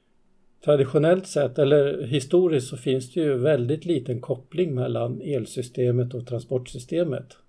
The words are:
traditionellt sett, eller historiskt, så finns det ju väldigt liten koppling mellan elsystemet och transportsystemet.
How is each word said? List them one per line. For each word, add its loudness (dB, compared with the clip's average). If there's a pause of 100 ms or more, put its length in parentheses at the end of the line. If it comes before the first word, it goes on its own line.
(640)
traditionellt 4
sett, -2
eller 4
historiskt, 2
så -12
finns -2
det -4
ju 0
väldigt 0
liten -2
koppling -4
mellan -2
elsystemet -2
och -8
transportsystemet. -4 (120)